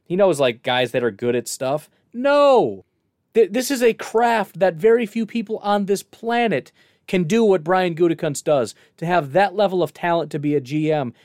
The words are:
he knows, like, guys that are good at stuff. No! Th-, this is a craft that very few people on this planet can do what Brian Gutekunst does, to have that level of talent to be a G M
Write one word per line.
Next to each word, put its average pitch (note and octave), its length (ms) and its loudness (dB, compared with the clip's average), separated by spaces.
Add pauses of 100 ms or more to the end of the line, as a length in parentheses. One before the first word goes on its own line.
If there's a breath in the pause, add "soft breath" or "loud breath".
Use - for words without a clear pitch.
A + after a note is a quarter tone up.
he E3+ 100 -6
knows, F#3 240 2
like, B2 240 0
guys B2 280 -2
that B2+ 120 0
are A#2 80 0
good A#2+ 240 -2
at A#2+ 120 -4
stuff. C3+ 420 -6 (220)
No! B3+ 760 2 (480)
Th-, G#3 180 4
this A#3+ 180 -4
is B3+ 140 -2
a A3+ 100 4
craft A3+ 680 -2
that F3+ 160 2
very A3+ 300 2
few A3+ 200 -6
people A3 340 -8
on G3+ 260 -2
this G3 160 -2
planet A3+ 680 -4 (340 soft breath)
can F#3 200 -2
do A3 180 2
what F#3 220 2
Brian F3+ 300 0
Gutekunst E3 500 -2
does, C3+ 280 0 (220 soft breath)
to D#3+ 100 -10
have E3 280 -2
that F#3 220 2
level F#3+ 280 0
of D3+ 100 -4
talent E3+ 380 -4
to D#3 80 -8
be D3 160 -2
a C#3+ 60 0
G D3+ 280 -4
M C#3+ 240 -2 (120)